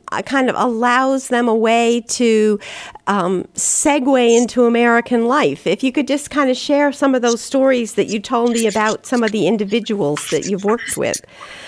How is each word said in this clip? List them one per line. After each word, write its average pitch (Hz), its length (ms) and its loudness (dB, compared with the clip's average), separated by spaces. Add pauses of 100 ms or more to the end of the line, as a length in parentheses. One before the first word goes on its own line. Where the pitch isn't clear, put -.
(120)
uh, 117 100 -4
kind 254 260 0
of - 120 0
allows 247 680 0
them 240 200 0
a 220 60 2
way 233 540 2
to, 214 500 2 (480)
um, 185 380 -2 (100)
segue 254 840 2
into 240 280 2
American 233 640 2
life. 233 380 0
If - 180 -2
you 262 80 0
could 247 160 -2
just 285 220 -4
kind 269 220 0
of 254 40 0
share 285 360 2
some 269 240 0
of 240 80 -2
those 233 180 0
stories 262 540 0
that - 140 0
you 208 100 -4
told 233 320 0
me 226 160 0
about 214 400 -2
some 240 160 0
of 214 80 0
the 202 160 0
individuals 202 840 -2
that 156 160 -2
you've 190 200 -4
worked 220 320 -2
with. - 220 -2 (480)